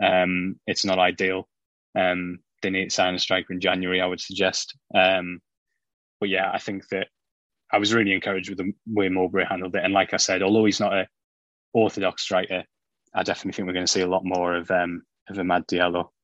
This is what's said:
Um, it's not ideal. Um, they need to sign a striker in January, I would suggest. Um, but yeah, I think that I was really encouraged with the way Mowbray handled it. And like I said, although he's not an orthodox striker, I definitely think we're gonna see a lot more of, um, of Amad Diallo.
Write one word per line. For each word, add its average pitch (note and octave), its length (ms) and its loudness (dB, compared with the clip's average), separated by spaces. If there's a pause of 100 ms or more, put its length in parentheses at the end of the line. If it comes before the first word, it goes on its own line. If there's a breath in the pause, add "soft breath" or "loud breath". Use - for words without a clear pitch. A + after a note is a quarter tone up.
Um, F#2 680 2
it's - 180 -2
not F#2 160 2
ideal. F#2 480 0 (500)
Um, F2+ 400 0 (240)
they G2 80 -2
need F#2+ 200 -2
to - 40 -6
sign F#2 200 2
a F2+ 60 -4
striker F#2 320 -2
in F2+ 80 -6
January, F#2 400 0
I F#2 60 2
would F2+ 140 -4
suggest. - 560 -2 (180)
Um, F#2 460 2 (800)
but G#2 80 0
yeah, F#2+ 240 0
I F#2+ 60 0
think G2 300 -8
that F#2+ 180 -4 (680)
I G#2+ 60 4
was G#2 160 0
really G#2 180 4
encouraged F#2+ 380 -2
with F#2 80 -10
the F#2 140 -2 (140)
way G#2 220 2
Mowbray F#2 400 0
handled F#2 280 -4
it. F2 80 -2
And F#2+ 100 0
like F#2+ 180 2
I F2+ 40 0
said, F#2 260 0
although G#2+ 220 4
he's G#2 160 2
not G2+ 120 0
an F#2+ 140 0 (680)
orthodox G2+ 500 0
striker, F#2 420 -2 (500)
I F#2+ 80 0
definitely F#2+ 300 -4
think G2 160 -6
we're F#2 60 -2
gonna F2+ 120 -2
see F#2+ 140 2
a F2+ 80 0
lot F#2 160 0
more F2 320 0
of, F2 160 -4
um, F2 300 0 (260)
of G2+ 80 -12
Amad F2+ 300 0
Diallo. F2 420 0 (160)